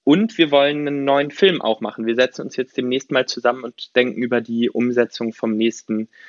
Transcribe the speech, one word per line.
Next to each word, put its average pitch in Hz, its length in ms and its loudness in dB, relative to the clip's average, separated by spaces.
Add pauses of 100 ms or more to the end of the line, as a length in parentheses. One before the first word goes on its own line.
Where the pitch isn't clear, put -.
und 190 320 4
wir 160 120 4
wollen 143 380 2
einen 143 160 -4
neuen 139 280 2
Film 185 300 2
auch 110 200 -2
machen. 110 240 -8
Wir 117 100 0
setzen 127 280 0
uns - 120 -12
jetzt 127 220 -6
demnächst 127 340 -4
mal 131 140 0
zusammen 123 400 -2
und - 320 -16
denken 123 240 0
über 120 180 0
die 117 300 -2
Umsetzung 120 640 -2
vom 110 240 -2
nächsten, 110 500 -2 (220)